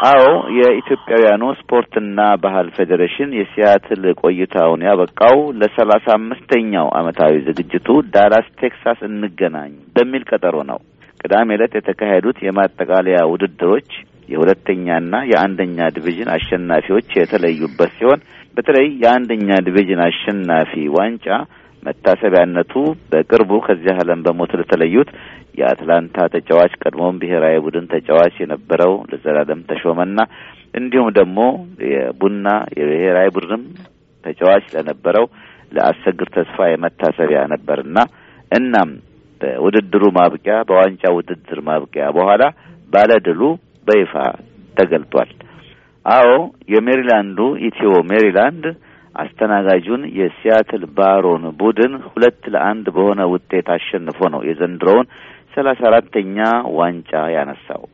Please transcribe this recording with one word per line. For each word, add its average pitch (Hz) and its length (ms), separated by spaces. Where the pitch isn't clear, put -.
አዎ፣ 135 200
የኢትዮጵያውያኑ 113 880
ስፖርትና 107 680
ባህል 95 340
ፌዴሬሽን 90 640
የሲያትል 101 680
ቆይታውን 87 680
ያበቃው 101 540
ለሠላሳ 107 580
አምስተኛው 110 840
ዓመታዊ 80 400
ዝግጅቱ 80 440
ዳላስ 104 460
ቴክሳስ 117 480
እንገናኝ 90 680
በሚል 123 340
ቀጠሮ 90 380
ነው። 65 160
ቅዳሜ 110 320
ዕለት 107 220
የተካሄዱት 101 680
የማጠቃለያ 92 840
ውድድሮች 87 640
የሁለተኛና 87 840
የአንደኛ 92 540
ዲቪዥን 85 380
አሸናፊዎች 87 840
የተለዩበት 85 800
ሲሆን 131 260
በተለይ 135 340
የአንደኛ 117 520
ዲቪዥን 92 400
አሸናፊ 85 680
ዋንጫ 101 380
መታሰቢያነቱ 87 880
በቅርቡ 95 440
ከዚህ 92 320
ዓለም 85 280
በሞት 85 320
ለተለዩት 87 560
የአትላንታ 80 640
ተጫዋች 85 480
ቀድሞም 85 420
ብሔራዊ 82 420
ቡድን 78 280
ተጫዋች 82 480
የነበረው 82 580
ለዘላለም 76 580
ተሾመና 87 560
እንዲሁም 123 380
ደግሞ 95 280
የቡና 92 600
የብሔራዊ 90 580
ቡድንም 98 320
ተጫዋች 92 480
ለነበረው 80 540
ለአሰግድ 87 600
ተስፋ 90 360
የመታሰቢያ 80 840
ነበርና 73 480
እናም 113 400
በውድድሩ 92 680
ማብቂያ 90 520
በዋንጫ 95 480
ውድድር 85 500
ማብቂያ 73 500
በኋላ 98 320
ባለድሉ 98 500
በይፋ 104 280
ተገልጧል። 78 540
አዎ፣ 120 240
የሜሪላንዱ 110 720
ኢትዮ 110 300
ሜሪላንድ 110 600
አስተናጋጁን 101 880
የሲያትል 107 760
ባሮን 92 540
ቡድን 110 400
ሁለት 120 460
ለአንድ 101 400
በሆነ 98 360
ውጤት 90 440
አሸንፎ 85 500
ነው 73 140
የዘንድሮውን 87 640
ሠላሳ 135 360
አራተኛ 110 540
ዋንጫ 85 400
ያነሳው። 71 520